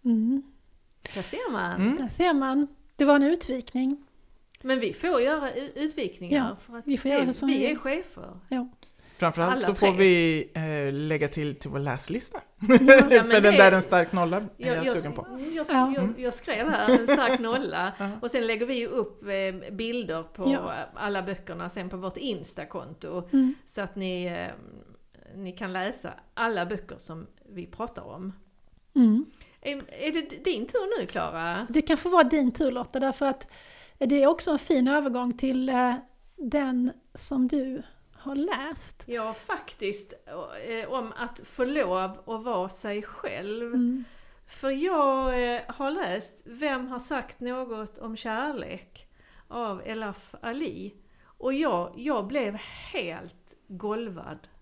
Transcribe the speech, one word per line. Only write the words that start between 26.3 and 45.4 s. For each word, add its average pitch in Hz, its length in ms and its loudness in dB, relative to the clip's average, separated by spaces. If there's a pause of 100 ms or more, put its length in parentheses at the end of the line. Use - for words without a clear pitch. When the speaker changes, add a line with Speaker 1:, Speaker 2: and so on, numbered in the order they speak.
Speaker 2:
alla 220 320 -2
böcker - 320 -10
som 165 280 -16 (260)
vi 180 140 -12
pratar - 360 -12
om. 185 300 -12 (640)
Speaker 1:
Mm. 240 280 6 (360)
Speaker 2:
Är, - 340 -10
är 311 180 -4
det - 320 -8
din 247 220 -2
tur 415 340 -4
nu, 180 60 -4
Klara? 170 640 -6
Speaker 1:
Det 294 120 4
kan 311 140 2
få 349 120 -6
vara 349 160 8
din 254 280 2
tur, 269 200 0
Lotta, 247 280 -6
därför 269 260 0
att - 260 -4 (460)
det 277 240 4
är 269 40 8
också 330 240 2
en 294 80 2
fin 262 300 2
övergång 247 480 0
till, 262 320 -2
eh, 247 260 2 (420)
den 262 560 -2 (220)
som 254 340 -2
du 262 340 -4 (300)
har 277 220 -12
läst. 294 720 -6
Speaker 2:
Ja, 226 260 -8
faktiskt, - 800 -8 (540)
eh, 226 260 -8
om 240 240 -6
att 240 280 -10
få - 200 -4
lov 247 340 0 (280)
att 220 160 -8
vara 196 260 -4
sig 208 340 -8
själv. 214 720 -8
Speaker 1:
Mm. 247 300 0 (420)
Speaker 2:
För - 240 -6
jag, 269 840 0